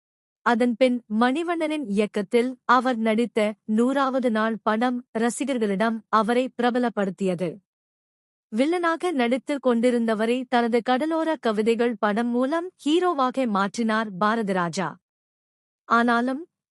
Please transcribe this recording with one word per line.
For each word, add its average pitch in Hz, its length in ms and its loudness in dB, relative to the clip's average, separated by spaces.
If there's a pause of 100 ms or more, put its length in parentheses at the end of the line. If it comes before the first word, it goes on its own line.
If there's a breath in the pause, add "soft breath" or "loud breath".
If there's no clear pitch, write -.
(460)
அதன்பின் 247 520 2 (220)
மணிவண்ணனின் 311 680 0
இயக்கத்தில் 208 640 0 (160)
அவர் 247 320 2
நடித்த 220 420 0 (260)
நூறாவது 254 680 0
நாள் 220 320 -2
படம் 247 340 0 (200)
ரசிகர்களிடம் 226 800 -2 (120)
அவரை 226 340 2 (120)
பிரபலப்படுத்தியது. 202 960 -2 (1000)
வில்லனாக 330 600 0
நடித்துக் 262 520 -2
கொண்டிருந்தவரை 233 720 2 (100)
தனது 240 360 2
கடலோர 311 540 0
கவிதைகள் 226 600 0
படம் 226 360 0
மூலம் 294 340 -2 (120)
ஹீரோவாக 277 680 0
மாற்றினார் 220 720 -2
பாரதிராஜா. 190 720 0 (1000)
ஆனாலும் 240 540 2 (280)